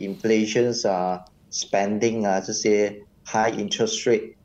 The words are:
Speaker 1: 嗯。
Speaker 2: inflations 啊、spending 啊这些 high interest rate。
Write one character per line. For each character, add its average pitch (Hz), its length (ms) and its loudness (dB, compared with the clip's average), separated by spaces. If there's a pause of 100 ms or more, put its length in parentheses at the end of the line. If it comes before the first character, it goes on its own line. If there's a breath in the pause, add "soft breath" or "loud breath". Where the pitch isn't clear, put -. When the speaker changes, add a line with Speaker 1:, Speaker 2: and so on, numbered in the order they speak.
Speaker 1:
嗯。 98 140 -6
Speaker 2:
inflations 110 760 2
啊、 90 340 0 (280)
spending 104 720 0
啊 95 140 2
这 95 120 -6
些 104 520 0 (200)
high 110 300 0
interest 110 520 -2
rate。 113 280 0 (120)